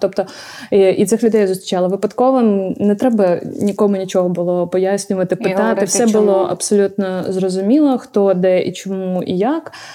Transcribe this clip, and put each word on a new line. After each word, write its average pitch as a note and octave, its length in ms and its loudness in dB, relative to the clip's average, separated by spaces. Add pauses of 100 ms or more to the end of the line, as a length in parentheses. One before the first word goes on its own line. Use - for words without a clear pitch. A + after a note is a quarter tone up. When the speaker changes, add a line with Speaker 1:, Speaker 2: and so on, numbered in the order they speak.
Speaker 1:
Тобто, F#3+ 260 -2 (440)
і, G#3 80 2 (120)
і G3+ 160 2
цих A3 180 0
людей A3 160 4
я G3+ 60 2
зустрічала F#3 420 -2
випадково. G#3+ 500 0
М, G3 400 0
не G3+ 160 2
треба G3+ 460 2 (200)
нікому G3+ 360 0
нічого F#3 320 0
було F3 400 -2
пояснювати, F#3+ 640 -2
Speaker 2:
І F3+ 100 -2
Speaker 1:
питати. F#3+ 180 0
Speaker 2:
говорити, G#3+ 240 0
Speaker 1:
Все A#3+ 200 0
було A3 60 4 (200)
Speaker 2:
чому. F#3+ 180 2
Speaker 1:
абсолютно G3 800 -2
зрозуміло, G3 680 0
хто, G3 360 0
де F#3 280 2
і F3+ 100 -4
чому, F#3+ 500 -6
і F3+ 160 -4
як. C#4+ 340 -2 (220)